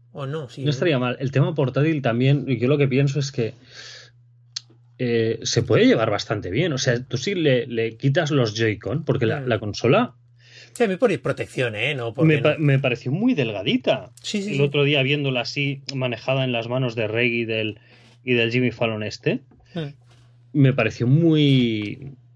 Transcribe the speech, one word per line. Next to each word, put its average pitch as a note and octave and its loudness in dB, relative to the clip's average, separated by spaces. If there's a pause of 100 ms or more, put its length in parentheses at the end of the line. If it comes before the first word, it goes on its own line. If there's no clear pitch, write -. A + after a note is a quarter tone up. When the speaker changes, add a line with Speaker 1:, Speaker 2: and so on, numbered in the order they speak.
(140)
Speaker 1:
O C#3 -10
no, C#3+ -8
sí, - -14
Speaker 2:
No C3 -4
Speaker 1:
¿no? D3 0
Speaker 2:
estaría D#3+ 2
mal. B2 -2
El C#3 -4
tema E3 2
portátil D3 0
también, C3 2
yo B2 0
lo D3 4
que C3+ 4
pienso C#3 0
es C#3 -4
que, A2+ -4 (1400)
eh, A#2 0
se - 0
puede D3+ 4
llevar A#2+ 4
bastante G2+ -4
bien. D#3 0
O C3 -4
sea, B2 0
tú C3 -6
sí G3+ -4
le, C3+ 2
le A2+ -4
quitas D3 0
los A#2+ 2
Joy-Con, A2+ -2
porque C3+ 0
la, - -2
Speaker 1:
Mm. B2+ -8
Speaker 2:
la A2 0
consola B2 0 (600)
Speaker 1:
Sí, A#3+ 0
a - 2
mí F#3 0
por G#3 2
protección, B2 -4
¿eh? B2 -2
No A#2 -6
por E3 2
Speaker 2:
me D#3 6
Speaker 1:
que C#3 0
Speaker 2:
pa-, D3+ 2
Speaker 1:
no. - -6
Speaker 2:
me C3+ 4
pareció B2+ -2
muy A#3 0
delgadita. A#2 -2 (120)
Speaker 1:
Sí, G#3 -6
sí, G3+ -6
Speaker 2:
El C#3+ -4
Speaker 1:
sí. C#3 2
Speaker 2:
otro C#3+ 0
día C#3+ 2
viéndola C#3 -2
así, C#3 -6 (100)
manejada C3 -2
en B2+ -2
las A#2 -4
manos B2 -2
de A2+ -2
Reg A#2 0
y A#2 -2
del, A2 -4 (440)
y B2+ 0
del A#2 2
Jimmy B2 0
Fallon A2 -4
este, D#3 -4 (340)
Speaker 1:
Mm. - -8
Speaker 2:
me C3+ 6
pareció A#2 -2
muy, C3+ 2 (220)